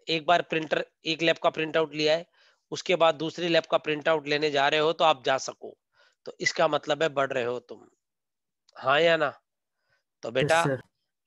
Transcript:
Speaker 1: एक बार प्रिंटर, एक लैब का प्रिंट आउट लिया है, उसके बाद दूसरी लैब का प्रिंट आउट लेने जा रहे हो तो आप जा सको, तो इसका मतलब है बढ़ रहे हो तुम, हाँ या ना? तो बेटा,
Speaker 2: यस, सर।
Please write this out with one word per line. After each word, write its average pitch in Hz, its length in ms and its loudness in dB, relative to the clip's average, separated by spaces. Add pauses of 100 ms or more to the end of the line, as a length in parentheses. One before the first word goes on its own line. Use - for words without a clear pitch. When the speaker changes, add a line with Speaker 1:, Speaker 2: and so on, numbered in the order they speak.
Speaker 1:
एक 160 180 -2
बार 170 160 4
प्रिंटर, 165 420 -4 (200)
एक 160 180 -4
लैब 160 200 2
का 170 80 4
प्रिंट 156 260 -4
आउट 156 180 0
लिया 151 220 2
है, 170 100 -6 (460)
उसके 170 240 -2
बाद 160 180 4
दूसरी 160 340 -6
लैब 160 220 2
का 165 80 2
प्रिंट 151 300 -4
आउट 151 200 0
लेने 147 220 0
जा 139 180 2
रहे 151 120 0
हो 156 120 2
तो 170 120 -2
आप 139 200 2
जा 135 140 0
सको, - 380 -14 (500)
तो - 140 -16
इसका 165 280 0
मतलब 147 340 -2
है 160 80 0
बढ़ 135 220 -2
रहे 127 120 -2
हो 123 160 -4
तुम, 104 260 -20 (920)
हाँ 139 240 2
या 165 160 4
ना? 147 140 0 (920)
तो 117 80 -10
बेटा, 143 300 2
Speaker 2:
यस, 165 60 2
सर। 135 160 -2 (440)